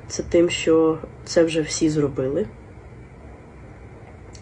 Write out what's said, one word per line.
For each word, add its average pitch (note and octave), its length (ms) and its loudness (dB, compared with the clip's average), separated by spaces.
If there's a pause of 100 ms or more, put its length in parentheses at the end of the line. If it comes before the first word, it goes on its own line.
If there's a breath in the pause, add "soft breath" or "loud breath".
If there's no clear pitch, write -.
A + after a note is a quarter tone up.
це - 160 -8
тим, F3 260 4
що D#3+ 480 2 (280)
це - 180 4
вже D#3+ 180 0
всі D3+ 280 0
зробили. C#3+ 560 -2 (2000)